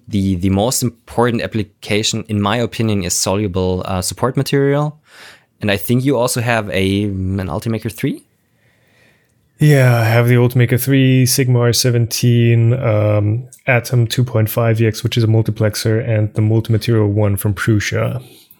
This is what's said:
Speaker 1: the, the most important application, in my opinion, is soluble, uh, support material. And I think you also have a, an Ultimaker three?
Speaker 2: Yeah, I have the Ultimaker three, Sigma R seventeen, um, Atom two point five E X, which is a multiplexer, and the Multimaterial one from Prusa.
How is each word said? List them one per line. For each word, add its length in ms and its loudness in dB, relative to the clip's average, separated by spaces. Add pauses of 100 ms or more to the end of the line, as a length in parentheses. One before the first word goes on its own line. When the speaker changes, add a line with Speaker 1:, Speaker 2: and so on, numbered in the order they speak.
Speaker 1:
the, 280 -2
the 140 -2
most 320 0
important 600 -2
application, 880 -4
in 120 -2
my 160 0
opinion, 460 -2
is 100 -4
soluble, 720 -2
uh, 160 -4
support 360 -4
material. 600 0 (640)
And 120 -4
I 60 0
think 280 -2
you 120 2
also 220 -2
have 300 -2
a, 340 0
an 460 -4
Ultimaker 420 -6
three? 320 -6 (1400)
Speaker 2:
Yeah, 400 4
I 60 2
have 220 2
the 80 4
Ultimaker 460 2
three, 440 4
Sigma 340 2
R 140 2
seventeen, 1000 2
um, 720 0 (200)
Atom 400 2
two 180 -2
point 240 0
five 320 0
E 60 2
X, 160 -4
which 140 -2
is 60 2
a 40 2
multiplexer, 800 0
and 260 -2
the 80 -2
Multimaterial 680 0
one 280 0
from 160 -2
Prusa. 680 -2 (380)